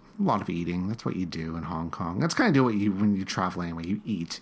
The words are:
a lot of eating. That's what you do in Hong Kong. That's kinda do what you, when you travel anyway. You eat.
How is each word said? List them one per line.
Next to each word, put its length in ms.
a 40
lot 180
of 80
eating. 380
That's 160
what 140
you 80
do 320
in 60
Hong 260
Kong. 300
That's 140
kinda 200
do 100
what 120
you, 180
when 240
you 80
travel 380
anyway. 220
You 200
eat. 360